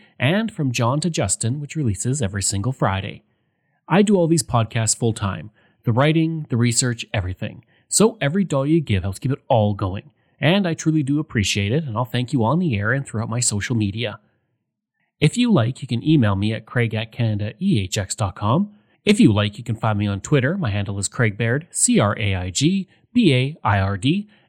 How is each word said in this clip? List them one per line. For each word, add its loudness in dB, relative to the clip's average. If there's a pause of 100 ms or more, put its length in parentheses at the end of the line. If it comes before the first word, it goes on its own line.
(160)
and 0
From -2
John 0
to -2
Justin, -2
which -12
releases -2
every -4
single -2
Friday. -2 (640)
I 4
do 4
all 2
these 2
podcasts 0
full-time, -4 (340)
the 2
writing, 2
the -2
research, 0
everything. -6 (240)
So 4
every 0
dollar -2
you 4
give 0
helps -6
keep -2
it -6
all 4
going, -6 (260)
and 2
I -2
truly 0
do 0
appreciate -2
it, 0
and -6
I'll -2
thank -4
you 0
on 2
the 0
air 0
and -2
throughout -6
my -4
social -2
media. -2 (960)
If 4
you 2
like, 2
you -12
can -2
email 4
me -2
at -10
craig -2
at -4
canada -2
E 0
H -4
X -6
dot -4
com. 0 (320)
If 4
you 6
like, -2
you -14
can -6
find -2
me 0
on -2
Twitter. 0
My -4
handle -4
is -6
Craig -2
Baird, -2
C 2
R 4
A -2
I -6
G 0 (260)
B 4
A 0
I 2
R 0
D, 0 (200)